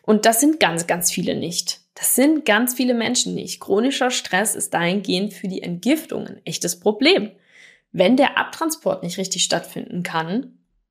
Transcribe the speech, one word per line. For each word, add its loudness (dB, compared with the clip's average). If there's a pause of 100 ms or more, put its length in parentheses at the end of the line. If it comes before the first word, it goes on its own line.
Und 2
das 4
sind 2
ganz, 0
ganz 0
viele -2
nicht. -6 (160)
Das -2
sind 4
ganz 2
viele 2
Menschen -2
nicht. -8
Chronischer 0
Stress -2
ist -6
dahingehend 0
für -10
die -6
Entgiftung -2
ein -18
echtes -6
Problem. 2 (600)
Wenn 4
der 4
Abtransport -2
nicht -8
richtig -4
stattfinden -4
kann, -4 (340)